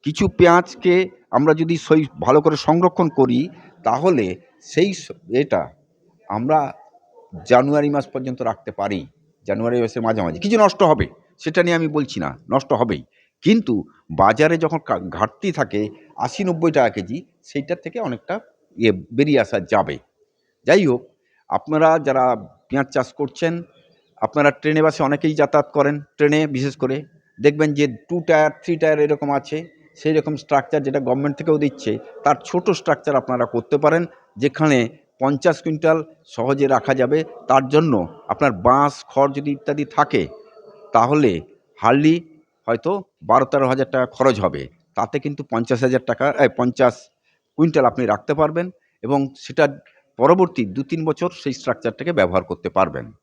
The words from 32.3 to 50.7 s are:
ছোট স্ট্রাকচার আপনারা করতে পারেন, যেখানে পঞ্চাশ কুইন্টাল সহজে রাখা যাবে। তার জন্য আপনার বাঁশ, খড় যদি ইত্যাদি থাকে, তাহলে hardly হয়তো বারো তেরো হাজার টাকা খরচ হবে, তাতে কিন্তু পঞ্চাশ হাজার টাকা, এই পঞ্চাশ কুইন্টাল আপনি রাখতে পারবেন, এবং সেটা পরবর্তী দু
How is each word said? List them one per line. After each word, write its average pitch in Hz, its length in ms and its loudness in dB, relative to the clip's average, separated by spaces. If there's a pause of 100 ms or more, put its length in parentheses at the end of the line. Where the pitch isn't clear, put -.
ছোট 180 240 -2
স্ট্রাকচার 151 460 -2
আপনারা 123 300 0
করতে 120 320 -4
পারেন, 156 280 2 (320)
যেখানে 135 520 0 (300)
পঞ্চাশ 143 420 0
কুইন্টাল 160 420 0 (220)
সহজে 135 420 -2
রাখা 131 260 0
যাবে। 139 300 0 (240)
তার 135 200 2
জন্য 139 400 0 (200)
আপনার 139 240 0
বাঁশ, 127 560 0
খড় 139 260 0
যদি 143 180 -6
ইত্যাদি 143 340 -6
থাকে, 147 420 -2 (680)
তাহলে 117 480 2 (420)
hardly 147 360 4 (460)
হয়তো 170 380 -4 (180)
বারো 127 240 2
তেরো 135 220 0
হাজার 131 240 -2
টাকা 127 140 -2
খরচ 127 340 0
হবে, 71 280 -4 (280)
তাতে 117 240 -4
কিন্তু 143 240 -8
পঞ্চাশ 120 400 -2
হাজার 127 240 0
টাকা, 131 320 -2
এই 135 180 4
পঞ্চাশ 123 360 2 (600)
কুইন্টাল 151 300 2
আপনি 123 200 0
রাখতে 104 280 -2
পারবেন, 160 380 -2 (300)
এবং 135 260 -2 (100)
সেটা 143 300 0 (500)
পরবর্তী 170 480 2
দু 104 180 -8